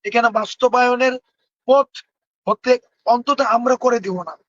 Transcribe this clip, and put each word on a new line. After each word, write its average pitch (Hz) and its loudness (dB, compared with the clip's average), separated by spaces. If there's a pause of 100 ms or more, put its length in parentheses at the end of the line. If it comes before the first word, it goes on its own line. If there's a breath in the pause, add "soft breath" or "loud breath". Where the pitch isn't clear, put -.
এখানে 233 0
বাস্তবায়নের 247 0 (520)
পথ 277 4 (580)
হতে 247 0 (280)
অন্তত 240 0
আমরা 240 0
করে 240 0
দিব 185 -6
না, 165 -14 (160)